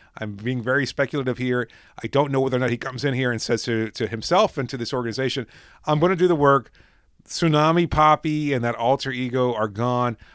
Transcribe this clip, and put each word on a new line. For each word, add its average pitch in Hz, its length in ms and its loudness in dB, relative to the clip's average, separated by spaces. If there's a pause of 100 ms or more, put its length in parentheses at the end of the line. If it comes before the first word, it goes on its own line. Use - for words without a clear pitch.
(180)
I'm 107 200 -8
being 120 240 -4
very 127 240 0
speculative 131 540 -4
here. 123 280 -2 (340)
I 117 60 -6
don't 139 240 0
know 135 80 0
whether 131 160 0
or 123 60 0
not 127 80 0
he 120 80 -2
comes 127 260 -8
in 139 120 0
here 127 180 0
and 113 80 -6
says 117 220 -2
to, 110 280 -2
to 113 160 -4
himself 170 500 0
and 127 120 -6
to 135 80 -8
this 117 160 -8
organization, 127 520 -4 (380)
"I'm 151 160 0
gonna 180 160 2
do 180 140 2
the 170 80 2
work. 139 340 4 (540)
Tsunami 160 600 2
Papi 151 720 2
and 120 80 0
that 117 120 -2
alter 131 360 0
ego 123 420 0
are 107 140 0
gone. 120 480 -2 (200)